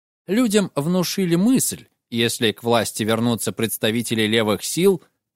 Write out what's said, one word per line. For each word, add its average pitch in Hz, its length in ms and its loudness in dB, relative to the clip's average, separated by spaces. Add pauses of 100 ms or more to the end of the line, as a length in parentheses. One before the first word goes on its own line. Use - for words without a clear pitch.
(280)
Людям 208 480 0
внушили 170 600 0
мысль: 202 500 0 (240)
если 117 420 0
к - 100 -8
власти 117 420 0
вернутся 113 500 0
представители 113 720 -2
левых 107 420 0
сил, 185 360 2 (340)